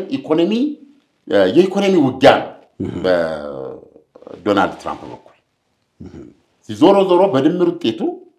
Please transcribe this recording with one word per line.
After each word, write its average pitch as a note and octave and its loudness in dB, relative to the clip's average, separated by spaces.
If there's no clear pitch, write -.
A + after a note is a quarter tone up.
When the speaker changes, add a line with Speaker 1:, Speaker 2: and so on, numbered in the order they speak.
Speaker 1:
ኢኮኖሚ፣ E3 0
እ፣ F#3+ 0
የኢኮኖሚ F#3+ 2
ውጊያ C3+ 4
ነው - -4
Speaker 2:
እም። F2+ -8
Speaker 1:
በዶናልድ D#2+ -4
ትራምፕ - -12
በኩል። - -20
Speaker 2:
እም። D2 -20
Speaker 1:
ዞሮ C#3+ 4
ዞሮ F3+ 2
በድምር D#3+ 0
ውጤቱ A#2 -4